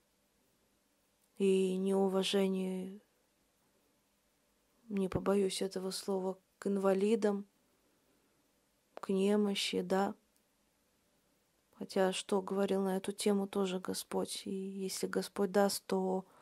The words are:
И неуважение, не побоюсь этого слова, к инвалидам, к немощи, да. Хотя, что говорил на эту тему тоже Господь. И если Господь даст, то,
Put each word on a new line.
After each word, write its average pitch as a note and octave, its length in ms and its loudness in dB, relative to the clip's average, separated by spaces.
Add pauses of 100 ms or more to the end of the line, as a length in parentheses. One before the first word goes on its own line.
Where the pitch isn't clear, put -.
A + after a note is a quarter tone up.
(1400)
И F#3+ 400 2
неуважение, F#3+ 1200 0 (1900)
не G3 180 -2
побоюсь F#3+ 540 2
этого F#3+ 300 -4
слова, F#3+ 480 -4 (200)
к - 80 -4
инвалидам, G3+ 800 2 (1500)
к - 140 -10
немощи, G3+ 720 2
да. F#3+ 340 0 (1600)
Хотя, F#3+ 340 0
что F#3+ 300 0
говорил F#3+ 400 0
на F#3+ 160 0
эту F#3+ 140 -6
тему G3+ 360 0
тоже F#3+ 320 -2
Господь. F#3+ 680 -6
И G3+ 60 -6
если F#3+ 540 -6
Господь F#3+ 460 -2
даст, G3+ 340 4
то, F#3+ 400 -2 (160)